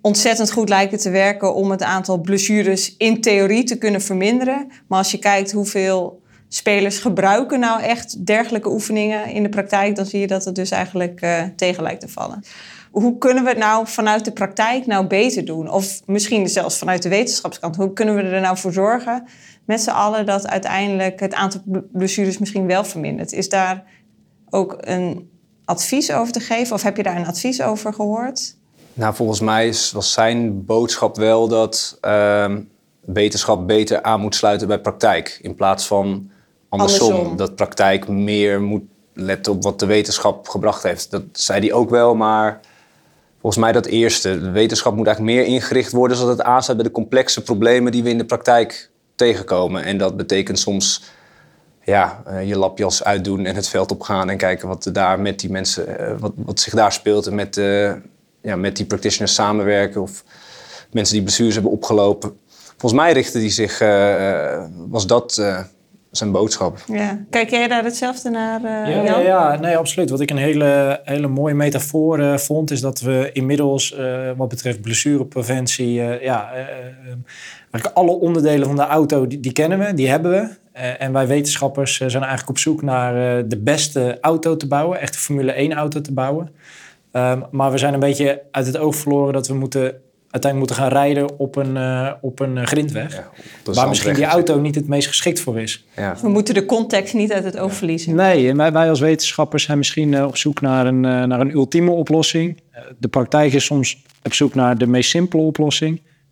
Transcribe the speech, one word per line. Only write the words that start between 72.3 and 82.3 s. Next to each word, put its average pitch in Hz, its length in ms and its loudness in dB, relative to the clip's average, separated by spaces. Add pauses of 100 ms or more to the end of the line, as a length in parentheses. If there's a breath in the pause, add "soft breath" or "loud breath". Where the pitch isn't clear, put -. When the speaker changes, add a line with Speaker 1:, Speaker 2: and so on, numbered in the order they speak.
Speaker 3:
vond, 147 340 -2
is 139 100 -4
dat 131 200 -4
we 131 320 0
inmiddels, 139 600 0
eh, 131 420 -6
wat 131 120 -4
betreft 120 320 -6
blessurepreventie, 127 1200 -2
eh, 120 200 -4
ja, 120 300 -2
eh, 127 80 -8
eh, 131 60 -10 (1040 loud breath)
eigenlijk - 240 -4
alle 175 180 4
onderdelen 151 540 2
van 143 100 -2
de 139 100 2
auto, 147 400 2
die, 139 140 -6
die 123 120 -4
kennen 165 260 2
we, 202 160 0
die 131 140 2
hebben 165 220 2
we. 202 180 2 (240)
Eh, 127 300 -8
en 135 100 -2
wij 135 140 2
wetenschappers, 139 720 0
eh, 131 80 0
zijn 131 140 -2
eigenlijk 131 280 -6